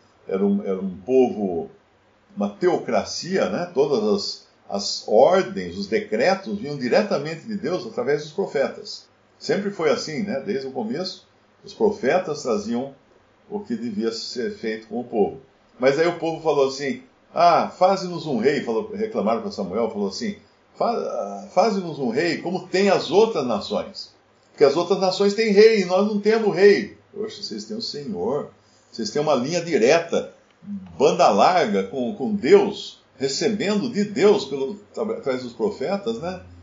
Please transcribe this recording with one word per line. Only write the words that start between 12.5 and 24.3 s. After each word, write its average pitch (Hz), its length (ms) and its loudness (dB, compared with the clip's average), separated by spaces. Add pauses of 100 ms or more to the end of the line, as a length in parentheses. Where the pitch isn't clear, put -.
o 104 80 -8
que 104 160 -8
devia 113 380 -4
ser 110 400 -8
feito 110 340 -8
com 117 140 -8
o 123 40 -10
povo. 101 360 0 (400)
Mas 139 180 4
aí 165 80 4
o 170 120 0
povo 160 240 -4
falou 143 260 2
assim: 131 340 -6 (320)
"Ah, 156 340 4
faze-nos 180 580 0
um 139 120 -2
rei", 127 240 2
falou, 110 320 -4
reclamaram 107 480 -2
com 101 80 -8
Samuel, 101 400 -4
falou 101 180 -4
assim: 101 280 -6 (400)
"Fa-, 202 140 0
ah, 101 640 -6
faze-nos 185 460 0
um 131 120 -2
rei 151 280 -2
como 175 280 -6
tem 196 240 2
as 131 200 2
outras 185 360 4
nações. 101 680 -6 (360)